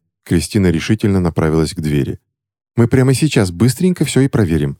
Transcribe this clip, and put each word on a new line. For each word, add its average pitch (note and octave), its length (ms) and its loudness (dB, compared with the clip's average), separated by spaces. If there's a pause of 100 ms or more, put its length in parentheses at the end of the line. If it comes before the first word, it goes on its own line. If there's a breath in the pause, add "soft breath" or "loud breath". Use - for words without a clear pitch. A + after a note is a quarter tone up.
(240)
Кристина F#2 440 0
решительно G2 520 0
направилась D#2+ 540 0
к - 60 -14
двери. D2 400 -4 (560)
«Мы A#2 120 2
прямо C3 260 2
сейчас B2+ 380 0
быстренько B2+ 540 0
все B2+ 160 0
и C#3 60 2
проверим. D#2 520 -2